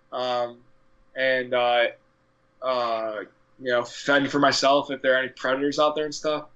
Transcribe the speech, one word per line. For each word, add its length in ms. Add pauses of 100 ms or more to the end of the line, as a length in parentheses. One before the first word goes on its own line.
(140)
um, 460 (560)
and, 380
uh, 340 (720)
uh, 640 (360)
you 120
know, 120
fend 480
for 80
myself 500
if 120
there 140
are 20
any 120
predators 480
out 180
there 100
and 100
stuff. 400